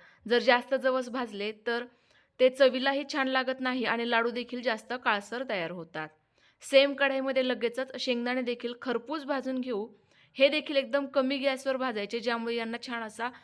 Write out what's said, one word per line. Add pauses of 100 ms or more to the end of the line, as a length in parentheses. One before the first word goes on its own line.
(300)
जर
जास्त
जवस
भाजले (160)
तर (560)
ते
चवीलाही (100)
छान
लागत
नाही
आणि
लाडू
देखील
जास्त (120)
काळसर
तयार
होतात. (560)
सेम
कढईमध्ये
लगेचच
शेंगदाणे
देखील
खरपूस
भाजून
घेऊ. (500)
हे
देखील
एकदम
कमी
गॅसवर
भाजायचे,
ज्यामुळे
यांना (100)
छान
असा (140)